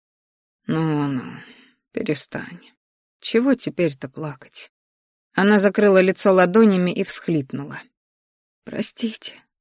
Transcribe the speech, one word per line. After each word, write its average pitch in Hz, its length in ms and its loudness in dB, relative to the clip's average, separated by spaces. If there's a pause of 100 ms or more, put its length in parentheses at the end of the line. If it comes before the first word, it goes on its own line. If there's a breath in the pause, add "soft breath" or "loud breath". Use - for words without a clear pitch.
(680)
«Ну-ну, 151 560 -2 (680 soft breath)
перестань. - 680 -8 (600)
Чего 254 340 0
теперь-то 147 560 -4
плакать?» - 600 -14 (640)
Она 202 260 4
закрыла 196 440 4
лицо 190 320 2
ладонями 185 560 4
и 196 120 -4
всхлипнула. 147 800 -6 (840)
«Простите, - 800 -8 (180)